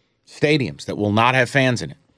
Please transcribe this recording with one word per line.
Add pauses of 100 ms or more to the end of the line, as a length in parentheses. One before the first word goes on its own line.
(280)
stadiums
that
will
not
have
fans
in
it. (220)